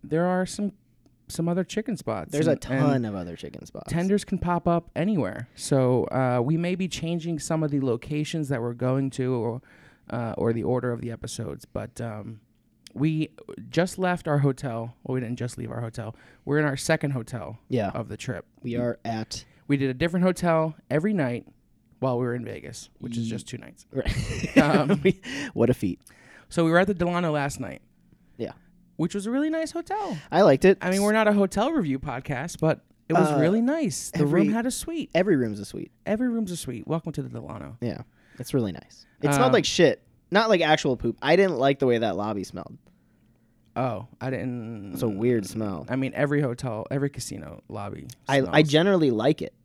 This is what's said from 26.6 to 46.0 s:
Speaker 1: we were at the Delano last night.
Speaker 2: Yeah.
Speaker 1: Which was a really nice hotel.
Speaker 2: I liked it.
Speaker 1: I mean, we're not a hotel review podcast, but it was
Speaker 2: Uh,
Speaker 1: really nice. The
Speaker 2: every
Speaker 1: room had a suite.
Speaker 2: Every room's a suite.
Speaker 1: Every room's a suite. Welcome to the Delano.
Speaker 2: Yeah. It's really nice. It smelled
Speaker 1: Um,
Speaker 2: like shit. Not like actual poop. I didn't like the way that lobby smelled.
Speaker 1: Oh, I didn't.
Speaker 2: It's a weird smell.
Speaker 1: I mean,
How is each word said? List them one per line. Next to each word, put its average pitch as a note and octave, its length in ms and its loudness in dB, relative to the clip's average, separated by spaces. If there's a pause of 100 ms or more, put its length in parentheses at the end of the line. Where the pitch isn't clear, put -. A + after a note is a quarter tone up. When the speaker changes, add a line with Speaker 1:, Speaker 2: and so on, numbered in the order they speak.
Speaker 1:
we D#3+ 80 4
were E3+ 60 6
at F#3+ 100 4
the G#3 60 0
Delano F3 360 0
last C#3+ 300 -2
night. - 220 -10 (540)
Speaker 2:
Yeah. - 160 -6 (440)
Speaker 1:
Which E3 180 -2
was G3+ 120 -4
a A3+ 40 -4
really C#4+ 200 0
nice D#4+ 200 -2
hotel. F4 480 -6 (140)
Speaker 2:
I F3 100 6
liked C#3 220 8
it. F#3 180 8
Speaker 1:
I F#3 80 -2
mean, G3 140 0
we're G#3 80 4
not G#3+ 160 4
a G#3 40 4
hotel G3+ 380 2
review D#3 300 0
podcast, C3+ 580 -6
but D#3+ 220 2 (280)
it - 40 0
was D#3+ 180 6
Speaker 2:
Uh, C#3+ 80 2
Speaker 1:
really F3+ 220 4
nice. C4 500 -2
The D#3+ 120 -2
Speaker 2:
every D3 200 4
Speaker 1:
room - 100 4
had A3+ 140 0
a B3+ 60 0
suite. - 420 -6
Speaker 2:
Every F#3 220 4
room's A2 240 0
a G2 40 -6
suite. - 280 -10 (120)
Speaker 1:
Every B3+ 240 0
room's A3+ 220 -2
a F3 60 -4
suite. B2 320 -8
Welcome D#3+ 240 -4
to C#3 100 -6
the B2+ 60 -8
Delano. A#2 520 -12
Speaker 2:
Yeah. A#2 220 -6 (380)
It's - 120 -8
really A2+ 200 2
nice. - 340 -16 (160)
It C#3+ 120 2
smelled B3 140 6
Speaker 1:
Um, B3+ 40 6
Speaker 2:
like G3 120 6
shit. - 380 4 (300)
Not A3 160 4
like F#3+ 120 6
actual D3+ 360 2
poop. A#2 240 -4
I D3 160 6
didn't F#3 220 4
like C3+ 220 4
the C3+ 60 4
way A#2+ 120 4
that G#2+ 180 0
lobby G#2 280 -4
smelled. - 320 -14 (1000)
Speaker 1:
Oh, A#2 320 -4 (120)
I C3 100 -4
didn't. A2+ 640 -6
Speaker 2:
It's C3+ 80 -4
a A#2+ 60 0
weird G#2+ 380 0
smell. G2 420 -6
Speaker 1:
I B2+ 80 -4
mean, C3+ 180 -2